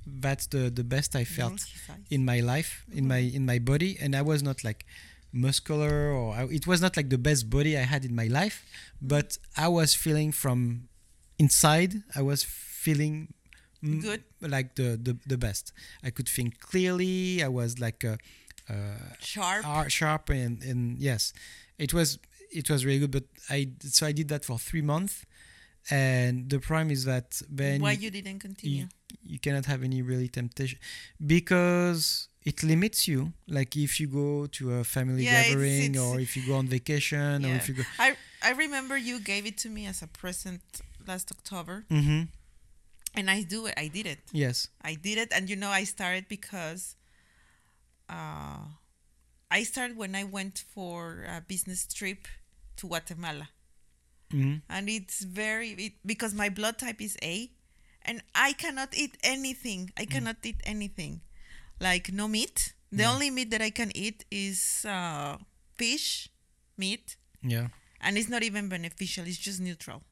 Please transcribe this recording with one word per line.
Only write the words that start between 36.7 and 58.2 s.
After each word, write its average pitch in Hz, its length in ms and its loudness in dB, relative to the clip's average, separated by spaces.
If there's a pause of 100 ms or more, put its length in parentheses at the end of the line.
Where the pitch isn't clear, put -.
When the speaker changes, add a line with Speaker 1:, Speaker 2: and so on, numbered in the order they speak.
Speaker 1:
or - 20 2
Speaker 2:
Yeah. 127 80 2
Speaker 1:
if 127 140 0
you 135 40 -2
go 127 100 -2 (140)
Speaker 2:
I, 262 180 4 (280)
I 226 80 4
remember 269 460 -2
you 247 220 -4
gave 202 280 -4
it 214 120 -8
to 226 100 -6
me 214 180 -8
as 190 160 -8
a 185 40 -14
present 180 540 -8 (460)
last 185 240 -8
October. 185 580 -10
Speaker 1:
Mm-hmm. 151 320 4 (920)
Speaker 2:
And 190 160 6
I 202 100 4
do 208 240 -4
it. - 120 -4
I 151 100 -2
did 185 180 -4
it. 151 140 -6 (120)
Speaker 1:
Yes. 135 360 2 (160)
Speaker 2:
I 156 100 -6
did 190 240 -2
it. 226 160 0
And, 190 160 0
you 208 60 -2
know, 202 140 -4
I 196 160 2
started 185 440 -4
because, 185 680 -10 (1120)
uh, 151 560 -10 (840)
I 202 120 4
started 240 340 -6
when 196 180 -6
I 196 80 -2
went 196 400 -8 (100)
for 170 540 -10
a 170 140 -10
business 185 500 -6
trip 190 360 -6 (500)
to 190 100 -12
Guatemala. 165 640 -8 (840)
Speaker 1:
Mm-hmm. 139 240 0 (140)
Speaker 2:
And 196 200 -6
it's 214 340 -6
very, 214 480 -4
it, 202 220 -10 (120)
because 220 280 -4
my 202 160 0
blood 214 280 -2
type 226 240 -8
is 208 220 -8
A, 190 260 -6 (540)
and 233 180 -6 (140)